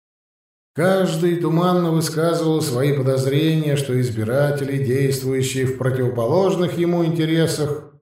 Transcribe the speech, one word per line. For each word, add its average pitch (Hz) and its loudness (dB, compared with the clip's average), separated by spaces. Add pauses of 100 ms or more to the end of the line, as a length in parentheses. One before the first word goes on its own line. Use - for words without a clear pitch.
(760)
Каждый 175 2
туманно 175 2
высказывал 160 0
свои 139 0
подозрения, 139 0
что 131 0
избиратели, 131 -2
действующие 131 0
в 127 -4
противоположных 131 0
ему 170 0
интересах, 160 -2